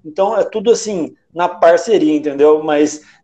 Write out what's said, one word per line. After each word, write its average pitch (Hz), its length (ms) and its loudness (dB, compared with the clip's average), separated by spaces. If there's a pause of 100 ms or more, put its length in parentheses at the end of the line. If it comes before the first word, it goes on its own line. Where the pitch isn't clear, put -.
então 190 320 -4
é 196 80 0
tudo 220 280 -2
assim, 208 440 -4 (180)
na 175 140 -2
parceria, 170 720 2
entendeu? 147 480 2
Mas 151 380 -2 (220)